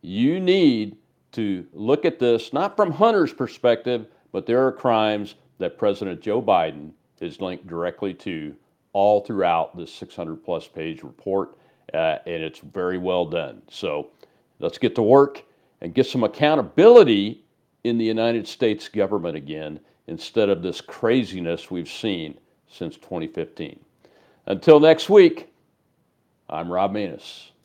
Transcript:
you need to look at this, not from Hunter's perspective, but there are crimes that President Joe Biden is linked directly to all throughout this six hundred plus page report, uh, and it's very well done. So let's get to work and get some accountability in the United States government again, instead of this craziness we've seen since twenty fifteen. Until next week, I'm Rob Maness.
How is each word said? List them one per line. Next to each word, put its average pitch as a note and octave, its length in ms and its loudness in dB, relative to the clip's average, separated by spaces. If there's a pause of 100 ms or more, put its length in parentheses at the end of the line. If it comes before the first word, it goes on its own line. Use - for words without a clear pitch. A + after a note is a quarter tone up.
you A#2+ 380 -2
need D3+ 560 2 (360)
to G2 400 -4
look A#2+ 320 -2
at E3 140 -2
this, A#2 340 0
not F3+ 220 -4
from G3 160 0
Hunter's F#3+ 420 2
perspective, A#2+ 720 -2 (260)
but F#2+ 120 -6
there B2+ 220 2
are C3 60 0
crimes G#2+ 640 -2 (220)
that F2+ 200 -6
President G2 420 -4
Joe A2 220 -2
Biden D#2+ 480 0 (300)
is E2 200 -12
linked F#2 260 -10
directly F2 480 -8
to D#2 400 -12 (380)
all G2+ 280 4
throughout F2 560 -2
this E2+ 160 -14
six - 240 -18
hundred D#2+ 280 -12
plus E2 220 -8
page D#2+ 360 -12
report, F#2+ 540 -6 (380)
uh, D#2+ 320 -2
and E2+ 160 -8
it's D#2+ 160 -12
very F2+ 400 -6
well F2+ 260 -2
done. D2+ 460 -8
So D2 380 -8 (500)
let's - 200 -6
get - 180 -2
to A#2+ 60 0
work C#3 400 4 (380)
and F2 140 -12
get B2+ 120 2
some B2 180 -2
accountability D3 1200 6 (400)
in A#2+ 140 0
the A2+ 60 0
United A2+ 440 -2
States G#2+ 400 -2
government F#2+ 480 -2
again, D2+ 440 -12 (260)
instead G2+ 440 -2
of F2+ 100 0
this F2 220 -6
craziness F#2+ 880 -4
we've F2 180 -8
seen E2+ 480 -8 (320)
since - 300 -12
twenty D#2+ 300 -10
fifteen. - 500 -12 (680)
Until E3+ 340 6
next D#3+ 280 4
week, F#3 420 6 (1000)
I'm E2+ 200 -8
Rob F#2+ 220 0
Maness. - 580 -10 (140)